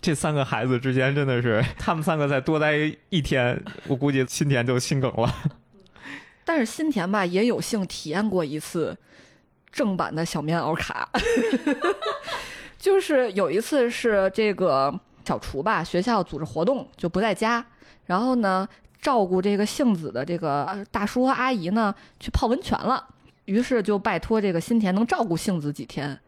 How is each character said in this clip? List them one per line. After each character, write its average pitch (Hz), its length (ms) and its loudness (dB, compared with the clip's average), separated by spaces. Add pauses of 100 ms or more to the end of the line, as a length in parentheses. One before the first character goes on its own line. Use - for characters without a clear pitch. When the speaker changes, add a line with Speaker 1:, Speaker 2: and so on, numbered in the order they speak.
Speaker 1:
这 165 140 2
三 156 180 -2
个 143 120 2
孩 117 220 -2
子 127 120 2
之 127 160 0
间 131 200 2
真 143 120 0
的 123 160 2
是， 117 220 4 (140)
他 185 160 0
们 160 80 -4
三 160 140 2
个 147 120 2
再 139 120 2
多 156 180 0
待 151 160 2 (340)
一 180 120 0
天， 127 400 2 (280)
我 139 80 0
估 143 160 0
计 131 160 2
新 - 200 -2
田 127 160 2
就 123 140 2
心 135 220 -2
梗 127 160 0
了。 113 180 2 (1080)
Speaker 2:
但 330 140 0
是 233 80 2
新 311 240 -4
田 185 200 0
吧， 202 160 2
也 185 200 2
有 233 140 0
幸 196 260 -2
体 - 240 -10
验 208 180 0
过 185 160 2
一 147 140 -6
次 - 380 -4 (760)
正 208 260 -2
版 160 180 -2
的 160 100 -2
小 165 180 -4
棉 165 180 0
袄 147 140 0
卡。 - 340 -6 (880)
<laughs> - 840 -10
就 392 220 2
是 254 320 2
有 185 160 0
一 175 120 0
次 247 280 2
是 208 460 2
这 214 200 2
个 143 380 2 (320)
小 139 140 -2
厨 - 240 -6
吧， 190 220 0
学 175 180 0
校 220 180 2
组 165 160 -4
织 147 80 -6
活 160 200 -2
动 247 320 0
就 175 120 -4
不 180 120 0
在 220 120 2
家， 233 320 0 (420)
然 185 140 0
后 254 140 2
呢， 196 340 2 (320)
照 247 240 4
顾 185 160 2
这 202 160 2
个 202 80 2
杏 233 300 2
子 160 160 -6
的 120 140 -2
这 170 120 -4
个 160 540 -2
大 208 160 -2
叔 247 180 0
和 262 60 4
阿 254 220 0
姨 180 180 -2
呢， 208 240 2 (240)
去 - 140 -12
泡 - 160 2
温 262 120 2
泉 - 160 -2
了。 - 300 -2 (380)
于 202 180 2
是 247 180 2
就 208 160 0
拜 196 220 0
托 220 220 0
这 196 120 0
个 165 80 2
新 233 200 2
田 190 120 2
能 208 140 2
照 349 160 0
顾 170 140 0
杏 175 240 -2
子 147 120 -4
几 143 120 -8
天 139 440 -8